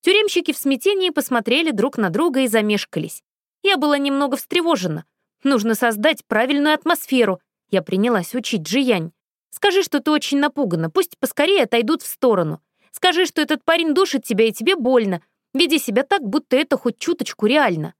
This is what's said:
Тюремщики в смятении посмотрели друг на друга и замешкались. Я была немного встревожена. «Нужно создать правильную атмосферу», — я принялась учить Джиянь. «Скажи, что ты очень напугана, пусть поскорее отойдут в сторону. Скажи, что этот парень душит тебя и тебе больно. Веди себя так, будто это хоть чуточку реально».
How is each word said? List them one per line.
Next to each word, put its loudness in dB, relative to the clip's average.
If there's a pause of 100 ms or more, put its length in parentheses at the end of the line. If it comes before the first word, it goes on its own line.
Тюремщики 2
в -6
смятении 0
посмотрели 0
друг -2
на 0
друга 0
и 2
замешкались. -2 (380)
Я 2
была 2
немного 0
встревожена. -2 (400)
«Нужно 2
создать -2
правильную 2
атмосферу», — 0 (320)
я 0
принялась -2
учить -4
Джиянь. -2 (360)
«Скажи, 0
что -2
ты 0
очень 0
напугана, -2
пусть -2
поскорее 0
отойдут 0
в -14
сторону. 0 (300)
Скажи, 0
что -4
этот -2
парень 2
душит 0
тебя 2
и 0
тебе 0
больно. 0 (320)
Веди 2
себя 0
так, 0
будто 0
это 0
хоть -4
чуточку -4
реально». 2